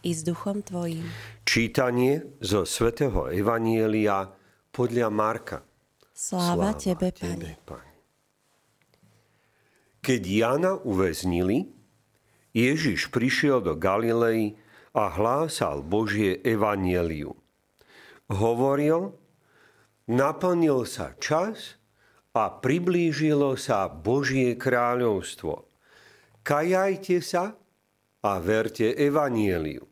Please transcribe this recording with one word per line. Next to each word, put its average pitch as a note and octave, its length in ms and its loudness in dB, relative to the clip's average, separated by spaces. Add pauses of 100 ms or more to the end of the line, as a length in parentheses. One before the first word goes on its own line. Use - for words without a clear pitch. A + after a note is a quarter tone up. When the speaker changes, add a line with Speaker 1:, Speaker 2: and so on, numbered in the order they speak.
Speaker 1:
I F3 80 -2
s D#3+ 160 -6
duchom G3+ 320 -4
tvojím. E3+ 480 -6 (400)
Speaker 2:
Čítanie B2 960 2
zo F#2+ 240 2
svätého G#2+ 640 0
evanjelia G#2+ 960 2 (440)
podľa A#2+ 360 0
Marka. G#2+ 520 -2 (520)
Speaker 1:
Sláva F3 600 -2
Speaker 2:
Sláva - 40 -
Speaker 1:
tebe, F#3 400 -2
Speaker 2:
tebe, E3+ 480 -8
Speaker 1:
Pane. - 0 -
Speaker 2:
Pane. - 280 -18 (2000)
Keď B2 240 0
Jana C#3 480 2
uväznili, F#2 960 0 (800)
Ježiš B2+ 560 0
prišiel B2+ 560 2
do D#2+ 160 -2
Galilei A2+ 800 2 (320)
a G#2+ 160 0
hlásal G#2 720 0
Božie G2+ 640 0
evanjelium. F#2 960 0 (880)
Hovoril: C#3 880 0 (960)
„Naplnil D#3 720 2
sa C#2+ 320 -10
čas F#3+ 640 -4 (560)
a G#2+ 160 2
priblížilo D3+ 1040 0
sa G2+ 320 0
Božie B2 720 0
kráľovstvo. A#2+ 1120 0 (720)
Kajajte F3+ 800 0
sa F#3 320 -4 (680)
a G#2 80 2 (120)
verte A2 520 2
evanjeliu.“ A2 960 0